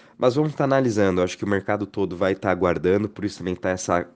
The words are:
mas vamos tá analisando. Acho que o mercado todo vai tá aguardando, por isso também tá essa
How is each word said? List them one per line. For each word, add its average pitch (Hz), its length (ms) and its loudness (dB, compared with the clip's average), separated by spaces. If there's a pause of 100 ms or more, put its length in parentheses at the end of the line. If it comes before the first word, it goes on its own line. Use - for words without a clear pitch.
(160)
mas 127 200 2
vamos 151 180 0
tá - 80 -2
analisando. 110 580 2
Acho 90 160 0
que - 60 -10
o 101 60 -2
mercado 104 360 -2
todo 95 320 -4
vai 95 160 0
tá 98 160 -2
aguardando, 90 600 2
por 95 160 -10
isso 101 140 -8
também 90 180 -6
tá 92 140 -4
essa 90 440 -2